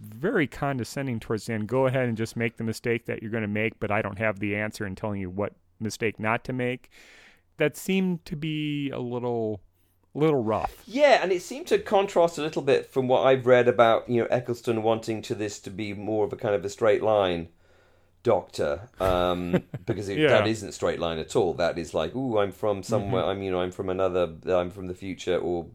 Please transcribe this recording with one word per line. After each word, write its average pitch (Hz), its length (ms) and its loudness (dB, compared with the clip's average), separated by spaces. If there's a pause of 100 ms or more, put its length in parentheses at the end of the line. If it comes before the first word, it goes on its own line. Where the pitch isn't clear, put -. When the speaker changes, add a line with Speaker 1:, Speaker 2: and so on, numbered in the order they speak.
Speaker 1:
very 131 460 -2
condescending 135 720 -4
towards 110 260 -4
the 117 60 -4
end. 107 160 -4
"Go 131 180 2
ahead 127 220 0
and 113 80 -2
just 113 200 -6
make 117 200 -2
the 117 80 -8
mistake 117 420 -2
that 113 160 -6
you're 107 80 -8
gonna 110 160 -4
make, 107 320 -2
but 104 120 -4
I 104 100 0
don't 101 180 -6
have 107 220 -2
the 101 160 -2
answer 107 300 -6
in 92 80 -6
telling 104 260 -6
you 92 80 -6
what 98 240 -6 (280)
mistake 110 380 -4
not 110 260 -2
to 131 100 -6
make." 127 340 -4 (720)
That 151 180 0
seemed 185 500 0
to 170 100 -8
be 147 540 -4
a 123 80 -6
little, 120 600 -4 (540)
little 147 280 2
rough. 107 440 -2
Speaker 2:
Yeah, 240 360 6
and 185 100 0
it 175 100 0
seemed 277 260 -10
to 214 100 4
contrast 190 600 2
a 147 40 -4
little 156 200 -4
bit 135 240 4
from 127 220 0
what 113 180 4
I've 131 200 6
read 123 220 8
about, 113 400 6
you 120 120 2
know, - 100 0
Eccleston 120 520 -2
wanting 110 400 0
to 117 120 -4
this 104 260 -6
to 101 100 -12
be 101 240 -8
more 104 320 -2
of - 60 -6
a 101 40 -8
kind 104 180 -2
of 92 100 -2
a 101 40 -4
straight 107 340 2
line 92 460 2 (760)
Doctor, 92 640 0 (120)
um, 90 640 2 (120)
Speaker 1:
<laughs> - 120 -12
Speaker 2:
because 98 220 -4
it, 98 100 -4
Speaker 1:
Yeah. 151 100 4
Speaker 2:
that 107 200 4
isn't 107 240 -6
straight 82 260 -2
line 82 200 -2
at - 180 -4
all. 90 180 2
That 82 240 0
is 82 160 -8
like, 82 220 -2
"Ooh, 123 220 -2
I'm 101 140 2
from 101 300 -2
somewhere, 98 400 -2
Speaker 1:
Mm-hmm. 80 80 0
Speaker 2:
I'm, 98 140 -4
you 95 80 -2
know, 90 80 0
I'm 90 100 -2
from 95 180 -8
another, 90 460 0 (120)
I'm 90 260 0
from 95 160 -12
the 90 60 -8
future 92 440 -4
or 85 360 -2